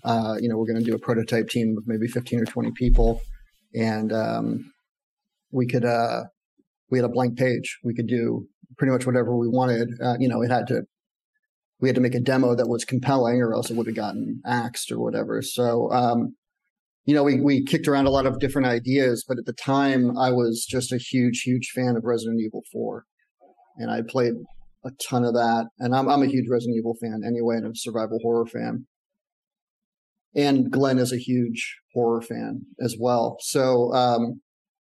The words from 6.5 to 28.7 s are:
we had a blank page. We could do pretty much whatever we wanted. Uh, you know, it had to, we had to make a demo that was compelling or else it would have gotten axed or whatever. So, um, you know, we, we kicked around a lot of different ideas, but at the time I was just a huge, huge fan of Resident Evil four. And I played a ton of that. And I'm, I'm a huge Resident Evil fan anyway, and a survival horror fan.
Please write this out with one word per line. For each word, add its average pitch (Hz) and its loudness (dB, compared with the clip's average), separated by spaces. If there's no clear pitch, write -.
we 127 2
had 120 2
a 113 -2
blank 120 0
page. 123 0
We 120 -4
could 117 -4
do 117 -2
pretty 135 2
much 127 0
whatever 123 2
we 120 0
wanted. 120 2
Uh, 117 2
you 127 2
know, 117 0
it 120 0
had 123 0
to, 117 -2
we 127 2
had 123 2
to 127 4
make 123 2
a 120 0
demo 127 2
that 120 0
was 117 -2
compelling 123 2
or 113 2
else 113 -2
it 117 -4
would 117 -2
have 113 -4
gotten 107 -6
axed 120 -4
or 117 -6
whatever. 113 -4
So, 120 0
um, 120 0
you 147 4
know, 143 4
we, 139 4
we 143 4
kicked 156 2
around 139 4
a - 6
lot 135 4
of 123 0
different 135 0
ideas, 123 2
but 123 -4
at - -10
the 120 -4
time 135 2
I 131 2
was 120 0
just 127 -4
a 127 -2
huge, 123 0
huge 127 -2
fan 123 0
of 113 -2
Resident 113 -2
Evil 107 -6
four. 113 -6
And 117 -6
I 113 -4
played 120 0
a 127 -8
ton 120 0
of 117 0
that. 117 2
And 123 0
I'm, 135 2
I'm 143 4
a 135 4
huge 127 0
Resident 117 0
Evil 117 -4
fan 110 -6
anyway, 117 0
and 107 -4
a 110 -8
survival 110 -4
horror 117 0
fan. 117 -8